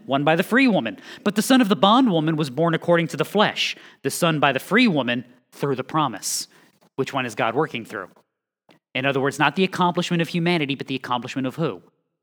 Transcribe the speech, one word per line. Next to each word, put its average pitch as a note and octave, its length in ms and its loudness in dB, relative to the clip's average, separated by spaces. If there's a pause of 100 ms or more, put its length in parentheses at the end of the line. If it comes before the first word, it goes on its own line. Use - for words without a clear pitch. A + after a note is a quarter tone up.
one C#3 200 0
by D#3 100 4
the F3 80 2
free C4 240 4
woman. A#2+ 320 0 (240)
But G3+ 140 -2
the G#3+ 60 2
son C4 180 4
of G#3 80 4
the G3 80 2
bondwoman F#3 580 4
was D3 160 -2
born D#3+ 240 0
according E3+ 320 2
to D#3 100 -10
the D3 80 -2
flesh, - 520 0 (260)
the C3+ 80 -4
son D#3+ 300 0
by C#3+ 100 4
the B2+ 80 0
free A#3+ 300 2
woman B2 360 0 (280)
through C#3 240 -4
the B2+ 80 -6
promise." C3+ 640 -4 (480)
Which C3 160 -4
one C3 120 -4
is A#2 120 -10
God A2+ 180 0
working C3 300 -4
through? G#2 240 -12 (880)
In C3+ 100 -2
other C#3 140 0
words, C#3 180 -2
not D3+ 160 2
the F#3+ 100 0
accomplishment F3 560 -2
of E3 100 -2
humanity, E3 440 -2
but - 140 -10
the C3+ 80 -4
accomplishment B2 500 -6
of B2+ 80 -6
who? B2+ 280 -4 (400)